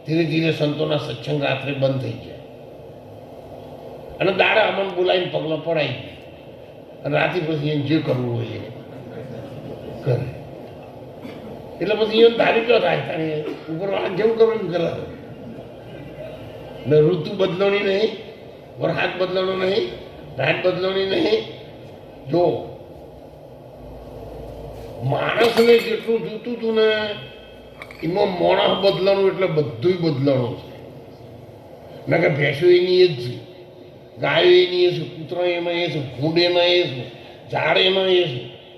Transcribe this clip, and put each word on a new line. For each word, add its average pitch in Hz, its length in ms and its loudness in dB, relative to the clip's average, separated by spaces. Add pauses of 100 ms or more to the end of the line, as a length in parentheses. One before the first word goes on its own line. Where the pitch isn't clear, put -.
ધીરે 160 260 2
ધીરે 160 220 2
સંતોના 151 540 0
સત્સંગ 139 360 -4
રાત્રે 135 320 -2
બંધ 131 280 0
થઈ 110 200 -6
ગયા - 200 -14 (1800)
અને 180 100 4 (100)
દાડા 196 280 4
અમને 190 280 -2
બોલાવીને 180 380 2
પગલા 151 320 -2
પડાવી 147 360 0
દે - 80 -14 (920)
અને 147 140 -4
રાતે 160 300 0
પછી 151 280 -2
એને 139 140 0
જે 156 80 4 (100)
કરવું 123 300 0
હોય 107 220 -6
એ 98 120 -10 (1300)
કરે. - 220 -2 (1500)
એટલે 202 200 0
પછી 220 240 6
એને 233 160 8
ધારી 226 260 4
કયો 226 180 6
થાય? 156 240 2
તારે 160 180 -2 (440)
ઉપરવાળા 190 480 -2
જેમ 220 200 4
કરવું 220 220 6
એમ 185 120 -4
કરે. 170 180 0 (2000)
ને 151 100 4 (100)
ઋતુ 185 240 0 (100)
બદલણી 196 460 2
નહીં, 196 240 2 (680)
વરસાદ 175 380 0
બદલણો 185 440 0
નહીં, 202 220 2 (540)
રાત 151 260 2
બદલણી 190 500 0
નહીં. - 260 2 (880)
જો 175 120 4 (2750)
માણસને 233 640 6 (100)
જેટલું 220 400 0
જોતું 220 320 -6
હતું 226 220 -2
ને 220 100 6 (1160)
એમાં 190 240 2 (100)
માણસ 190 420 4
બદલાણું 196 480 4
એટલે 175 260 0
બધુંય 156 560 2
બદલાણું 131 460 2
છે. - 80 -16 (1400)
નકર 160 300 2
ભેંસો 147 280 2 (100)
એની 180 260 6
એ 175 60 8
જ 123 140 -2
છે, 120 100 -6 (880)
ગાયો 165 420 6
એની 180 240 2
એ 175 60 4
છે, 156 100 -4 (120)
કૂતરા 175 420 -4
એના 175 280 -2
એ - 60 0
છે, 147 100 -4 (120)
ભૂંડ 160 260 0
એના 175 380 6
એ 180 40 6 (120)
છે, 123 100 -8 (480)
ઝાડ 147 280 2
એના 190 300 4 (120)
એ - 100 2
છે 127 100 -6 (360)